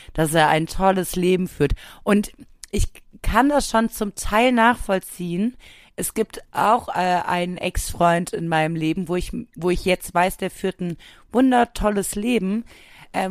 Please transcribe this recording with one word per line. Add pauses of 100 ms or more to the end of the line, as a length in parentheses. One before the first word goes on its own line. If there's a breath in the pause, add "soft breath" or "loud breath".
(140 loud breath)
dass
er
ein
tolles
Leben
führt.“ (300 loud breath)
Und (400)
ich (340)
kann
das
schon
zum
Teil
nachvollziehen. (400 loud breath)
Es
gibt (120)
auch,
äh, (340)
einen
Ex-Freund
in
meinem
Leben,
wo
ich, (240)
wo
ich
jetzt
weiß,
der
führt
ein (380 loud breath)
wundertolles
Leben, (480 loud breath)
äh,